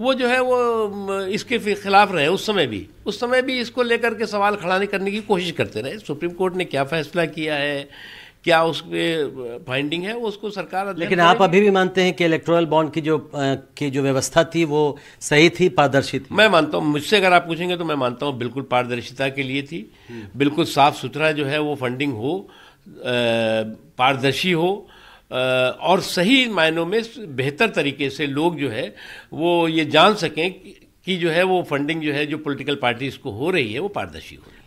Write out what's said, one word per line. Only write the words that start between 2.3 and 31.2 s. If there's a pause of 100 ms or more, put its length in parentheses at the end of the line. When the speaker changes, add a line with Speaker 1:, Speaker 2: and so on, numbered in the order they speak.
Speaker 1:
समय
भी। (180)
उस
समय
भी
इसको
लेकर
के
सवाल
खड़ा
नहीं
करने
की
कोशिश
करते
रहे।
सुप्रीम
कोर्ट
ने
क्या
फैसला
किया
है, (560)
क्या
उस
पे (340)
फाइंडिंग
है,
वो
उसको
सरकार
अध्ययन
Speaker 2:
लेकिन
आप
Speaker 1:
करेगी।
Speaker 2:
अभी
भी
मानते
हैं
कि
इलेक्टोरल
बॉन्ड
की
जो,
अ, (480)
की
जो
व्यवस्था
थी
वो (220)
सही
थी,
पारदर्शी
थी?
Speaker 1:
मैं
मानता
हूँ,
मुझसे
अगर
आप
पूछेंगे
तो
मैं
मानता
हूँ
बिल्कुल
पारदर्शिता
के
लिए
थी। (180)
Speaker 2:
हम्म। (140)
Speaker 1:
बिल्कुल
साफ
सुथरा
जो
है
वो
फंडिंग
हो, (380)
अ, (1080)
पारदर्शी
हो, (460)
अ,
और
सही
मायनों
में (160)
बेहतर
तरीके
से
लोग
जो
है (380)
वो
ये
जान
सकें
कि, (160)
कि
जो